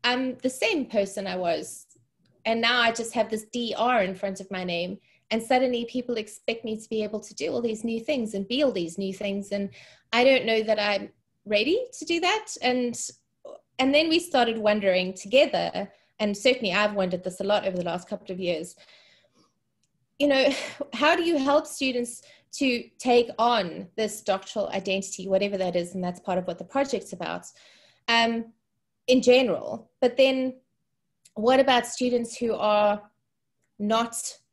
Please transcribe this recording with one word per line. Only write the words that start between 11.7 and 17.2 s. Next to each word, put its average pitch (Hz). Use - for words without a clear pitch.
to 311
do 339
that." 427
And, 247
and 262
then 311
we 320
started 240
wondering 196
together, 190
and 208
certainly 226
I've 208
wondered 180